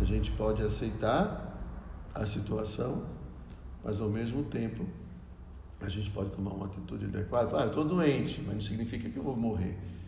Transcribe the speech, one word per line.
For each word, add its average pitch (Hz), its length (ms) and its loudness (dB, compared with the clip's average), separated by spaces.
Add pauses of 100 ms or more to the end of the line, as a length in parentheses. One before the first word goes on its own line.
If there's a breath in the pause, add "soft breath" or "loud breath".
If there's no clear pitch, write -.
a - 20 4
gente 101 280 4
pode 107 300 2
aceitar 113 840 2 (680)
a 107 120 0
situação, 107 800 0 (760 loud breath)
mas 104 200 0
ao 107 80 2
mesmo 117 340 0
tempo 117 420 -2 (920)
a 98 80 -4
gente 101 240 -2
pode 98 200 0
tomar 98 200 -2
uma 101 140 -4
atitude 101 400 -6
adequada. 104 520 2
"Ah, 143 60 4
eu 107 80 2
tô 156 140 2
doente", 151 600 4
mas 98 100 -2
não 107 60 0
significa 110 480 -2
que - 80 -4
eu - 60 -4
vou 135 120 0
morrer. 107 440 0 (280 loud breath)